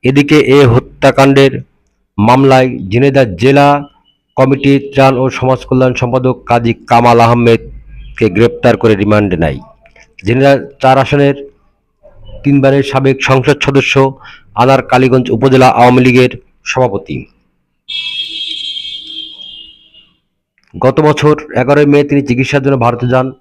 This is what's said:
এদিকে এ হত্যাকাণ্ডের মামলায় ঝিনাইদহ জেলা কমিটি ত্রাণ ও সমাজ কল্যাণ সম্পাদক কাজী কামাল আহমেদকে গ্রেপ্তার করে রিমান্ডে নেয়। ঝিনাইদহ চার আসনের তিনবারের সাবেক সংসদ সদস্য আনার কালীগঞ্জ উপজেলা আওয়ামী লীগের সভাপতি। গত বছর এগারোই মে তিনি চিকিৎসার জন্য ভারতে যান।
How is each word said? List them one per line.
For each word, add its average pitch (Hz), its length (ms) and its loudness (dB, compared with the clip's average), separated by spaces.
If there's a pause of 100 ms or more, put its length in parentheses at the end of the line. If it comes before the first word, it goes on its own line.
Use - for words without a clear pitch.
এদিকে 143 320 2 (100)
এ 135 200 4
হত্যাকাণ্ডের 135 840 2 (680)
মামলায় 131 500 2 (200)
ঝিনাইদহ 131 380 0 (120)
জেলা 139 300 2 (680)
কমিটি 139 360 0 (160)
ত্রাণ 135 280 2
ও 127 140 -2
সমাজ 127 340 -4
কল্যাণ 127 300 0
সম্পাদক 127 420 -2 (100)
কাজী 117 260 0 (140)
কামাল 120 340 2
আহমেদকে 117 1080 -2
গ্রেপ্তার 113 480 0
করে 110 180 0
রিমান্ডে 104 420 0
নেয়। 76 220 -4 (640)
ঝিনাইদহ 135 300 2 (260)
চার 131 180 2
আসনের 143 380 0 (1040)
তিনবারের 139 500 0
সাবেক 135 320 0
সংসদ 131 380 0
সদস্য 139 340 -2 (600)
আনার 131 280 0
কালীগঞ্জ 127 480 0
উপজেলা 131 380 2
আওয়ামী 123 340 4
লীগের 127 300 2 (320)
সভাপতি। 98 520 -6 (3500)
গত 113 260 -2
বছর 151 340 2 (220)
এগারোই 143 300 2
মে 143 180 2
তিনি 143 180 -2
চিকিৎসার 131 420 -2
জন্য 139 140 0
ভারতে 120 300 -2
যান। 127 180 0 (140)